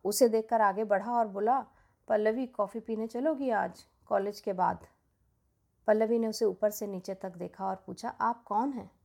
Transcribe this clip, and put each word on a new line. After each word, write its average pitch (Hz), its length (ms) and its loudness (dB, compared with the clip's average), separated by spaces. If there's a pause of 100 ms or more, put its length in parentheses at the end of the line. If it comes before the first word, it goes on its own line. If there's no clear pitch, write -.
उसे 208 260 4
देखकर 220 320 2
आगे 202 220 2
बढ़ा 202 280 0
और 233 160 2
बोला, 214 380 0 (420)
"पल्लवी, 220 400 0
कॉफ़ी 214 320 -4
पीने 226 280 -6
चलोगी 269 420 -2
आज 190 360 -2 (200)
कॉलेज 202 340 -2
के 202 140 -4
बाद?" 175 340 0 (1000)
पल्लवी 220 320 4
ने 220 80 0
उसे 220 180 0
ऊपर 202 240 2
से 208 180 -6
नीचे 190 260 -8
तक 190 180 -8
देखा 180 340 -10
और 190 100 -2
पूछा, 190 340 -10
"आप 233 340 -2
कौन 233 280 0
हैं?" 208 200 -10 (140)